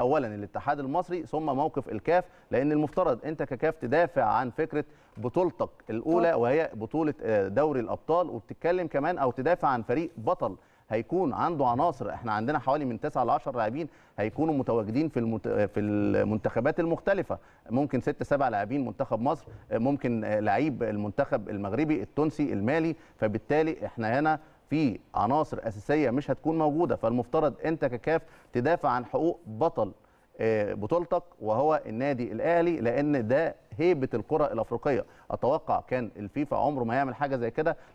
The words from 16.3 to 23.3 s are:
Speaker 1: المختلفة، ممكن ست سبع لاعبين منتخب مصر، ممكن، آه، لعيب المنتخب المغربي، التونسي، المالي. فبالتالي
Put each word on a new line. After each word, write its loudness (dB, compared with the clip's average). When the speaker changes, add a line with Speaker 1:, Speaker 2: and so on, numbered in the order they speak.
Speaker 1:
المختلفة، 0
ممكن 0
ست -2
سبع 2
لاعبين 0
منتخب -2
مصر، -2
ممكن، 0
آه، 0
لعيب 0
المنتخب -2
المغربي، -2
التونسي، -2
المالي. 0
فبالتالي 0